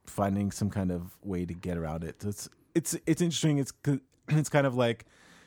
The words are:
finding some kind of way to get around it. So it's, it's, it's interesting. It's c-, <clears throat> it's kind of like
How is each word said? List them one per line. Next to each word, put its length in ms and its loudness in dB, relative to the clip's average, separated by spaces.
finding 460 0
some 180 -2
kind 220 0
of 320 -6
way 220 -4
to 80 -6
get 240 -6
around 260 -4
it. 180 -10
So 80 -6
it's, 200 -10
it's, 300 0
it's 160 2
interesting. 380 2
It's 120 -2
c-, 140 2
<clears throat> 160 -20
it's 200 2
kind 180 4
of 80 0
like 300 2